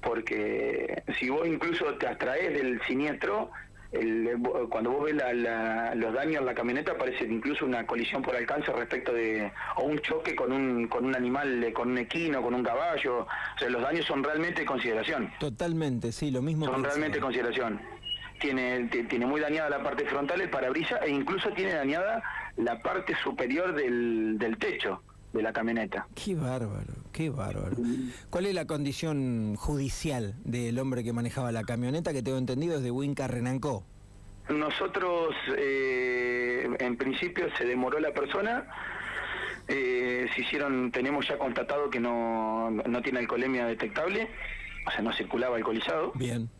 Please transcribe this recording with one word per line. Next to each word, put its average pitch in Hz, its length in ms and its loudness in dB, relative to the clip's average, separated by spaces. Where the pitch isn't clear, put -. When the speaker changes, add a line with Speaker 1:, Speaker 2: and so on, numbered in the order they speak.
Speaker 1:
Porque 113 1000 0
si 127 100 0
vos 160 160 2
incluso 165 480 0
te 131 140 -2
abstraes 151 460 0
del 127 340 2
siniestro, 151 640 0
el, 113 360 2
eh, 120 80 2
vo-, 123 320 0
cuando 113 220 0
vos 147 140 2
ves 151 120 2
la, 127 160 2
la, 117 640 0
los 113 180 0
daños 151 260 2
en 131 60 2
la 120 80 0
camioneta, 123 420 0
parece 127 280 -2
incluso 113 420 0
una 117 200 0
colisión 120 360 -2
por 127 140 0
alcance 139 360 0
respecto 120 400 -2
de, 110 380 2
o - 80 0
un 147 140 0
choque 160 380 -2
con 127 160 0
un, 127 340 2
con 120 180 0
un 131 120 2
animal, 127 480 2
eh, 113 80 0
con 120 180 0
un 127 80 2
equino, 147 420 0
con 120 140 0
un 127 80 2
caballo. 135 600 2
O - 360 -6
sea, 123 100 0
los 120 140 2
daños 151 240 0
son 139 160 0
realmente 160 380 0
de 151 60 0
consideración. 120 640 0
Speaker 2:
Totalmente, 143 720 0
sí, 147 180 -2
lo 127 100 2
mismo 156 260 0
Speaker 1:
Son 131 80 0
Speaker 2:
pensaba. 139 200 0
Speaker 1:
realmente 151 240 0
de 139 40 0
consideración. 120 580 0
Tiene, 127 480 0
ti-, 117 160 0
tiene 120 220 0
muy 143 140 2
dañada 151 280 2
la 139 140 0
parte 139 240 0
frontal, 143 340 0
el 180 100 0
parabrisas, 147 540 0
e 156 60 2
incluso 180 400 2
tiene 190 240 0
dañada 175 480 2
la - 220 2
parte - 440 -2
superior 151 520 0
del, 120 640 2
del 113 180 0
techo 104 460 -2
de 110 100 2
la 110 100 0
camioneta. 113 640 -2
Speaker 2:
Qué 196 180 -2
bárbaro, 120 580 -2
qué 156 180 0
bárbaro. 98 480 -2
Speaker 1:
Mm. 123 320 0
Speaker 2:
¿Cuál 185 160 0
es 196 80 2
la 165 120 0
condición 139 880 0
judicial 131 880 0
del 120 380 0
hombre 127 240 0
que 117 80 0
manejaba 117 400 0
la 113 100 -2
camioneta, 127 500 0
que 135 80 0
tengo 131 160 0
entendido 135 420 0
es 135 40 0
de 123 80 0
Winca 135 380 0
Renancó? 123 560 -2
Speaker 1:
Nosotros, 165 840 0
eh, 127 1120 2
en 123 160 0
principio 165 500 -2
se 123 80 0
demoró 127 360 2
la 151 120 2
persona, 196 540 0
eh, 123 680 2
se 127 60 0
hicieron, 131 500 2
tenemos 135 380 2
ya 147 100 0
constatado 135 520 0
que 127 100 0
no, 113 720 2
no 117 320 2
tiene 127 180 0
alcoholemia 120 460 2
detectable, 156 600 0
o - 40 -2
sea, - 120 -2
no 113 100 0
circulaba 120 440 0
alcoholizado. 113 600 0
Speaker 2:
Bien. 117 320 -2